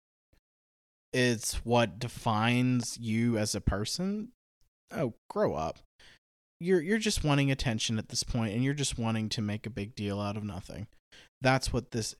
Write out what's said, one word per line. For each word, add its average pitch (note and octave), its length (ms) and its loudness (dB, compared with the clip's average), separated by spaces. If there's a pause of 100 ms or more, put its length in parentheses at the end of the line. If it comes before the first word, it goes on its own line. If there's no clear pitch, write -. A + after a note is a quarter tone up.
(1120)
is B2 400 2 (100)
what A#2 360 2
defines A#2+ 1000 2
you A#2 380 2
as G#2+ 180 0
a G2 60 -4
person? F#3 680 -2 (600)
Oh, B2 220 -2 (160)
grow F#3+ 240 0
up. D#2 260 -4 (840)
You're, F3+ 180 4
you're G3 160 2
just G#3+ 260 0
wanting C#3+ 280 4
attention A2+ 460 0
at - 120 -4
this - 140 -2
point, A2+ 300 -2
and A#2+ 100 2
you're C#3 100 2
just C#3 240 -2
wanting A2+ 320 0
to A#2 120 -4
make G#2 240 -2
a G#2+ 60 -8
big G2+ 240 -6
deal G2+ 240 -2
out G#2 180 -4
of G#2 60 -6
nothing. - 440 -8 (540)
That's C3 320 4
what A#2 180 -2
this A2 280 -2